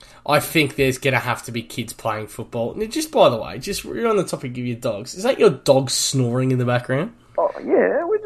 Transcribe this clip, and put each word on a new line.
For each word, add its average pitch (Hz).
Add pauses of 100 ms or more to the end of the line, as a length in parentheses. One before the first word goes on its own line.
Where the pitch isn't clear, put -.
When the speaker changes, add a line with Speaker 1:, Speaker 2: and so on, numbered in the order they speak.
(260)
Speaker 1:
I 143
think 147
there's 131
gonna 127
have 120
to 117
be 117
kids 117
playing 107
football. 117
And 220
just, 311
by 196
the 120
way, 98
just, -
you're 226
on 214
the 175
topic 139
of 123
your 123
dogs. 120
Is 185
that 247
your 214
dog 131
snoring 131
in 127
the 123
background? 131 (240)
Speaker 2:
Oh, - (140)
yeah, 240
we're 415